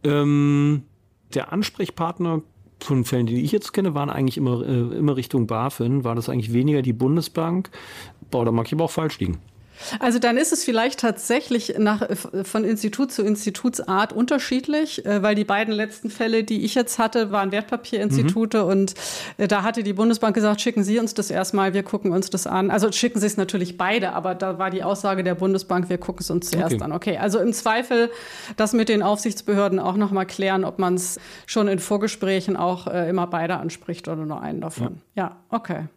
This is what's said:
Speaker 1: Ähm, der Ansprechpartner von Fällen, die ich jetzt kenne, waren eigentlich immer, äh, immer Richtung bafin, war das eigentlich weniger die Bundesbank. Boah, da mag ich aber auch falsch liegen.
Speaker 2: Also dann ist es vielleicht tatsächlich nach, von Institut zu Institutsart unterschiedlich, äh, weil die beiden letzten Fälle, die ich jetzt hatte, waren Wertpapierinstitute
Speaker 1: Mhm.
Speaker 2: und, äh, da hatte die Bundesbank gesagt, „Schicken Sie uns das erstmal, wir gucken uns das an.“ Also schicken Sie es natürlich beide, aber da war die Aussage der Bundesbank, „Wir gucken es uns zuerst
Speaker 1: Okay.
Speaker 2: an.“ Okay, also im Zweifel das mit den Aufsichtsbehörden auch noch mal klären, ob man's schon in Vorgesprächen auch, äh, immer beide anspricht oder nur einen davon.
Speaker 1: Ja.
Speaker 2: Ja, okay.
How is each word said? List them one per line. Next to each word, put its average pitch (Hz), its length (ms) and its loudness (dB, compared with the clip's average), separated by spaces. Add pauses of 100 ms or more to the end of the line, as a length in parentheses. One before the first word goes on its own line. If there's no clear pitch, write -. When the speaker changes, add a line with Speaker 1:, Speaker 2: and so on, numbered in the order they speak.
Speaker 1:
Ähm, 143 760 4 (540)
der - 180 -4
Ansprechpartner 170 880 -2 (380)
von 131 260 2
Fällen, 123 220 0
die 123 160 0
ich 143 80 0
jetzt 208 220 0
kenne, 190 200 2
waren 143 160 -2
eigentlich 131 280 0
immer, 123 280 0
äh, 120 320 0
immer 147 180 2
Richtung 127 300 0
bafin, 120 580 0
war 117 120 -2
das 117 140 -4
eigentlich 117 220 -2
weniger 135 300 4
die 127 120 0
Bundesbank. 165 760 0 (640)
Boah, 123 120 2
da 117 80 4
mag 113 140 2
ich - 80 -4
aber 160 120 2
auch - 60 -4
falsch 160 280 -2
liegen. 90 180 -2 (600)
Speaker 2:
Also 240 180 2
dann 233 200 2
ist 311 140 2
es 330 120 -2
vielleicht 240 380 0
tatsächlich 240 760 -2
nach, 214 380 2
von 196 480 -4
Institut 214 480 -2
zu - 100 -2
Institutsart 208 920 0
unterschiedlich, 269 920 -2
äh, 202 160 2
weil 208 140 2
die 208 80 2
beiden 208 280 0
letzten 214 380 -4
Fälle, 220 340 0
die 220 220 -2
ich 214 80 -2
jetzt 240 240 0
hatte, 226 340 2
waren 196 200 0
Wertpapierinstitute 208 1120 0
Speaker 1:
Mhm. 175 80 2
Speaker 2:
und, 196 240 2 (420)
äh, 208 100 0
da 208 140 2
hatte 226 220 -2
die 202 100 -2
Bundesbank 220 400 4
gesagt, 208 280 2
„Schicken 226 220 0
Sie 208 140 2
uns 226 160 0
das 208 160 -2
erstmal, 190 460 0
wir 196 80 2
gucken 196 280 -2
uns 185 200 0
das 180 160 -4
an.“ 190 240 0
Also 208 200 2
schicken 240 280 0
Sie 208 80 2
es 208 100 -2
natürlich 180 400 -2
beide, 190 360 0
aber 180 200 -2
da 185 240 -4
war 190 140 -2
die 185 100 -4
Aussage 196 420 0
der 175 120 0
Bundesbank, 185 540 0
„Wir 175 100 0
gucken - 220 -8
es - 100 -6
uns 175 180 -2
zuerst 170 280 2
Speaker 1:
Okay. 104 60 -4
Speaker 2:
an.“ 147 80 -6
Okay, 175 280 -2
also 208 180 2
im 226 160 2
Zweifel 233 560 2 (460)
das 214 180 2
mit 226 160 4
den 208 140 4
Aufsichtsbehörden 202 760 2
auch 180 180 0
noch 208 140 2
mal 190 160 0
klären, 190 400 0
ob - 140 -4
man's 180 400 0 (260)
schon 214 220 2
in 196 100 2
Vorgesprächen 196 800 0
auch, 180 300 -2
äh, 175 200 0
immer 175 200 0
beide 170 300 -2
anspricht 165 500 -8
oder 160 180 -6
nur 151 160 -6
einen 151 180 -6
davon. 160 420 -6 (120)
Speaker 1:
Ja. 196 100 -2
Speaker 2:
Ja, - 140 -8 (120)
okay. 165 480 -4